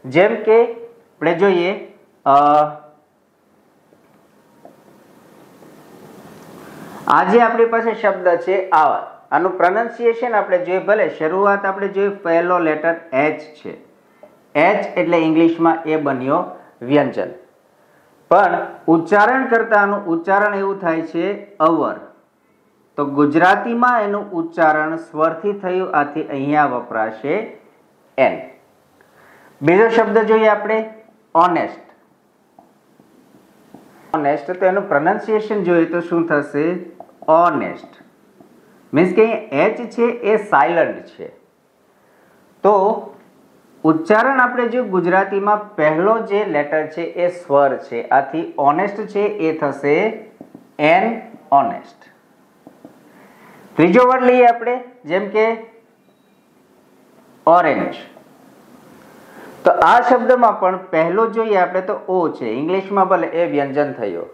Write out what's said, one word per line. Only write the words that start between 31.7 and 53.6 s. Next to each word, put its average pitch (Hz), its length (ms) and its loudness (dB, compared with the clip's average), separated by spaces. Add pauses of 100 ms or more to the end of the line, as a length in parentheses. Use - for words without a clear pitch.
honest, 147 360 -2
તો 185 160 -2
એનું 190 220 0
pronunciation 208 760 -2
જોઈએ 170 200 4
તો 165 160 -2
શું 170 280 -2
થશે? 151 640 -4 (340)
honest. 156 760 0 (920)
means 180 200 2
કે 220 80 4 (300)
એચ 175 380 -2
છે 240 120 -2
એ 226 340 0
silent 156 720 0
છે. - 260 -18 (1300)
તો 202 480 0 (760)
ઉચ્ચારણ 214 560 2
આપણે 240 280 0
જો 240 160 -2
ગુજરાતીમાં 196 920 0
પહેલો 165 420 2
જે 208 260 -2
letter 151 420 -2
છે - 160 -10
એ 175 260 -4
સ્વર 139 480 0
છે, 120 320 -10
આથી 139 500 -2
honest 160 380 0
છે 202 240 -6
એ 180 380 -2
થશે 151 680 -2 (540)
an 196 440 2 (300)
honest. - 440 0 (1800)